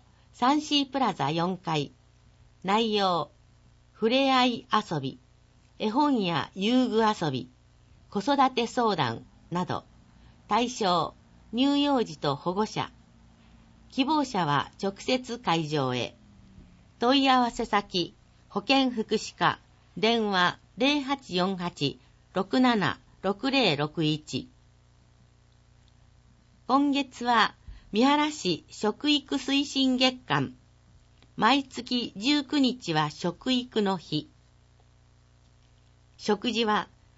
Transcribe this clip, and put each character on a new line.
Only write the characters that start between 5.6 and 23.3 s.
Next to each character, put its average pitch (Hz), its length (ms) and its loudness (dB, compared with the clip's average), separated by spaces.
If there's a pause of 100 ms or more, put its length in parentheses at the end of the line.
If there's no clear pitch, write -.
絵 214 100 -2
本 240 320 2
や 170 340 -2
遊 240 320 2
具 220 140 0
遊 214 300 0
び、 131 180 -8 (600)
子 202 100 -4
育 262 320 2
て 240 160 -2
相 220 280 0
談 120 300 -2 (260)
な 175 140 -2
ど。 117 180 -6 (640)
対 233 220 0
象、 180 440 0 (380)
乳 285 300 2
幼 277 220 2
児 160 160 -8
と 143 160 0
保 175 180 -4
護 208 120 0
者。 - 260 -6 (1000)
希 254 160 -2
望 302 180 0
者 190 220 -2
は 143 260 0 (100)
直 196 180 -2
接 254 400 -4
会 165 280 -2
場 143 260 0
へ。 120 220 -4 (840)
問 269 220 2
い 269 60 2
合 254 140 4
わ 233 100 0
せ 233 140 -6
先、 202 500 -4 (320)
保 - 140 -6
健 269 300 2
福 226 240 -4
祉 - 200 -8
課、 165 240 0 (380)
電 220 320 2
話、 180 300 2 (180)
零 285 240 2
八 269 340 -6
四 185 220 0
八 175 420 -4 (340)
六 196 260 0
七 233 400 2 (220)
六 202 300 -2